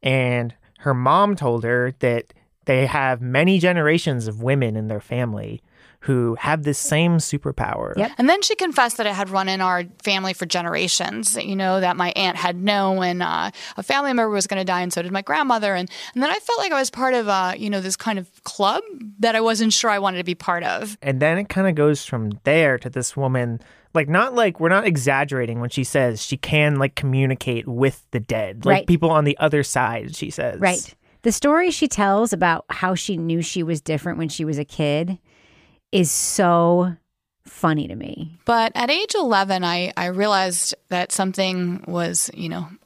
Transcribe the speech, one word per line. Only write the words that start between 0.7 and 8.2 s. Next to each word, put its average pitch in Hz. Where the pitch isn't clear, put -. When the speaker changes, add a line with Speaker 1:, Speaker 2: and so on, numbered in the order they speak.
Speaker 1:
her 139
mom 170
told 117
her 123
that 120
they 131
have 131
many 151
generations 160
of 110
women 127
in 110
their 107
family 110
who 120
have 151
this 143
same 170
superpower. -
Speaker 2:
Yep. 208
Speaker 3:
And 247